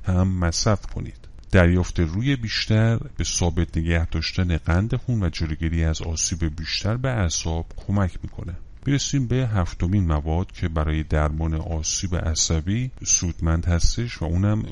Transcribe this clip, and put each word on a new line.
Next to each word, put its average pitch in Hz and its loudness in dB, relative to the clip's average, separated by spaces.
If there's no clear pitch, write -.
هم 92 2
مصرف 92 2
کنید. - -10
دریافت 90 6
روی 104 2
بیشتر 113 2
به 87 -2
ثابت 85 0
نگه 82 2
داشتن 87 0
قند 101 0
خون 117 0
و 82 2
جلوگیری 80 -2
از 80 0
آسیب 82 -2
بیشتر 95 -4
به 131 -2
اعصاب 82 -2
کمک 98 0
می‌کنه. - -10
می‌رسیم 139 0
به 127 0
هفتمین 95 2
مواد 80 0
که - -4
برای 78 0
درمان 76 0
آسیب 80 -2
عصبی 82 0
سودمند 82 0
هستش 87 2
و 80 -2
اونم 101 2